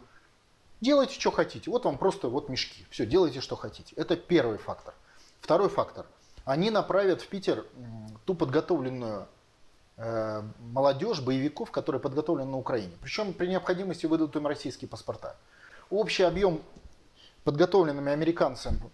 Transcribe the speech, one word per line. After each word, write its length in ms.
делайте, 380
что 140
хотите, 400
вот 120
вам 140
просто 300
вот 200
мешки, 420
всё, 140
делайте, 360
что 160
хотите». 400
Это 200
первый 420
фактор. 360
Второй 280
фактор. 380
Они 260
направят 520
в 60
Питер, 360
м, 480
ту 100
подготовленную, 960
э, 460
молодёжь, 640
боевиков, 500
которые 300
подготовлены 500
на 80
Украине. 320
Причём 320
при 140
необходимости 600
выдадут 280
им 140
российские 400
паспорта. 480
Общий 360
объём 360
подготовленными 680
американцами 680